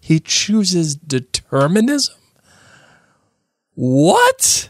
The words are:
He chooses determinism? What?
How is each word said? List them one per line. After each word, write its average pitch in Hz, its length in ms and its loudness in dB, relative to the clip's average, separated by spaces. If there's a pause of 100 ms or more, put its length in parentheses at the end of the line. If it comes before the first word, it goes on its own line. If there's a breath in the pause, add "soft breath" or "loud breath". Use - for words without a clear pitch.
He 160 200 0
chooses 180 760 -2
determinism? 156 1200 -2 (1600 soft breath)
What? 165 960 2